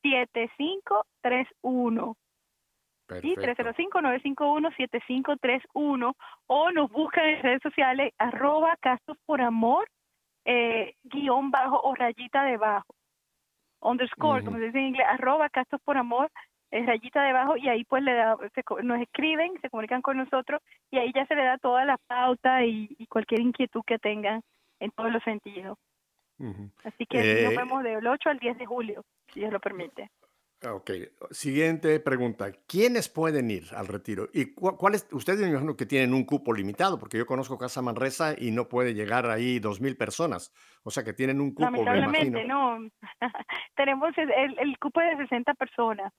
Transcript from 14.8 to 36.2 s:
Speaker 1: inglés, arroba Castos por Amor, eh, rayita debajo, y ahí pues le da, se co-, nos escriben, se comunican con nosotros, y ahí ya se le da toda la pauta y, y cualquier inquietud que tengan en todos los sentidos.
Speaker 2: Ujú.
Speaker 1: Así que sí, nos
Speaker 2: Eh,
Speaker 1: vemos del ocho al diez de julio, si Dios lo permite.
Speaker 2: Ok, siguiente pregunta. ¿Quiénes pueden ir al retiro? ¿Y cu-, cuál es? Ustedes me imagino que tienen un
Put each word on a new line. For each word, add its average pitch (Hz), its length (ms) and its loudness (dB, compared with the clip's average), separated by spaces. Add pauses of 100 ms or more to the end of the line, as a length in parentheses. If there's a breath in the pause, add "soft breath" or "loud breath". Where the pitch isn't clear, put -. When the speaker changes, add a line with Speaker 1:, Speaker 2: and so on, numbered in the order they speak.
Speaker 1:
inglés, 262 220 2
arroba 262 420 2
Castos 262 340 -2
por 285 140 0
Amor, 247 320 0 (400 loud breath)
eh, 226 160 -2
rayita 247 360 0
debajo, 269 340 4
y 262 120 -2
ahí 233 160 2
pues 269 180 0
le 254 120 2
da, 226 220 4 (180)
se 254 80 -4
co-, - 200 -4
nos 240 180 0
escriben, 311 600 0
se 262 100 -8
comunican 240 320 -4
con 269 140 0
nosotros, 262 440 -2 (300 soft breath)
y 262 80 2
ahí 247 160 0
ya 269 120 2
se 320 80 2
le 285 100 2
da 254 140 2
toda 254 260 2
la 262 140 2 (100)
pauta 254 560 4
y, 214 240 -2 (100)
y 226 80 -14
cualquier 226 360 0
inquietud 240 440 0
que 226 120 0
tengan 214 420 -2 (400)
en 208 120 -6
todos 226 200 -4
los 226 100 -2
sentidos. 202 560 -8 (600)
Speaker 2:
Ujú. 101 320 -10 (140)
Speaker 1:
Así 226 220 -10
que 120 160 0
sí, 110 220 6
nos 107 80 4
Speaker 2:
Eh, - 40 0
Speaker 1:
vemos 254 280 -2
del 220 220 -4
ocho 285 220 0
al 285 100 0
diez 240 200 -4
de 254 80 -10
julio, 220 380 -6 (240)
si - 120 -12
Dios 214 120 -4
lo 196 80 -4
permite. 196 500 -10 (580)
Speaker 2:
Ok, 101 220 -8 (400)
siguiente 156 680 0
pregunta. 123 500 -2 (160)
¿Quiénes 226 440 2
pueden 151 400 0
ir 90 140 -4 (120)
al 101 100 -6
retiro? 101 460 -6
¿Y - 220 -2
cu-, 185 240 0
cuál 202 160 4
es? 202 180 -4
Ustedes 180 280 -2
me 196 80 0
imagino 147 280 0
que 123 100 -4
tienen 131 280 4
un 131 100 2